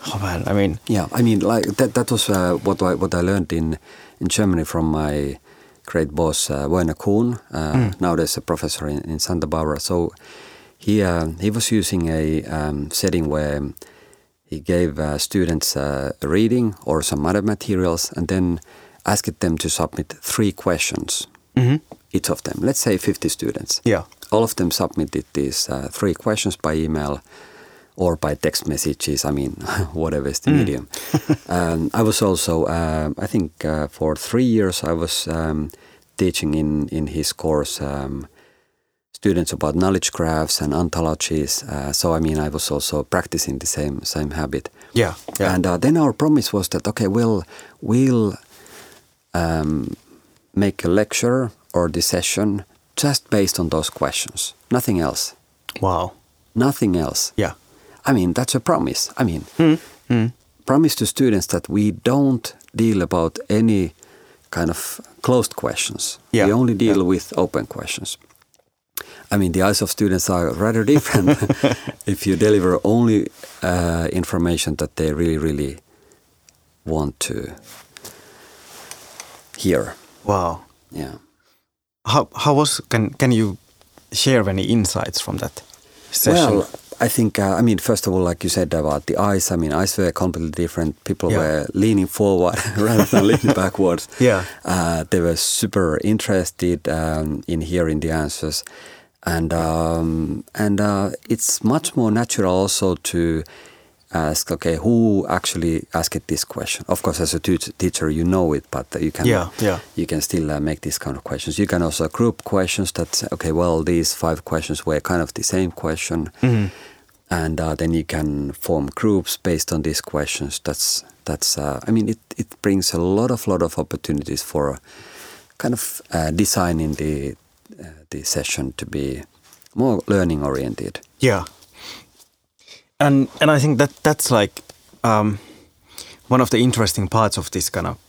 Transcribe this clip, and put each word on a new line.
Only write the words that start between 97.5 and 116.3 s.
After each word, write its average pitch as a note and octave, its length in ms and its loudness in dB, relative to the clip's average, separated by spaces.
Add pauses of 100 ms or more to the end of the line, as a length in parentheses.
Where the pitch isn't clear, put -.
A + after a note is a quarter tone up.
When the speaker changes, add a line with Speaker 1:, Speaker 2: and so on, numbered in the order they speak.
Speaker 2:
hearing D#2+ 380 0
the D#2+ 100 -2
answers. D#2 540 -4 (580)
And, E2 300 -2
um, D#2+ 920 -2 (100)
and, G#2 260 0
uh, G2+ 300 0 (180)
it's - 360 -2
much C#3+ 320 0
more A#2 140 2
natural G#2 440 0
also F#2+ 420 2
to E2 480 -2 (680)
ask, D#2 380 -2
okay, E2 260 0
who A2 520 4
actually E2 640 -2
asked E2 320 -2
this - 180 -2
question? - 440 -8
Of F2+ 140 0
course, D#2+ 180 -2
as D#2 140 0
a E2 40 0
teach-, F2 400 -2
teacher, E2 320 -2
you D#2 140 0
know F2+ 300 2
it, C#2 160 -4
but C2 160 -6 (140)
you D#2+ 120 -2
can, - 140 -2
Speaker 1:
Yeah, F#2+ 220 2 (120)
yeah. F#2+ 180 0 (160)
Speaker 2:
you E2+ 120 -2
can D#2+ 140 -2
still, D#2 300 -2
uh, D2 100 -2
make D2+ 200 -2
these - 180 -6
kind C#2 180 -6
of C2+ 80 -12
questions. - 340 -6
You G2+ 80 2
can F2 160 0
also D#2+ 260 0
group - 360 0
questions F#2+ 480 -2
that - 220 -4
say, - 180 -4
okay, E2 200 -4
well, E2 320 2
these E2 300 0
five D#2+ 300 -2
questions D#2+ 420 -4
were D2+ 140 0
kind F2 220 0
of D2+ 120 -6
the - 100 -6
same F#2+ 260 0
question. D#2 600 -4 (120)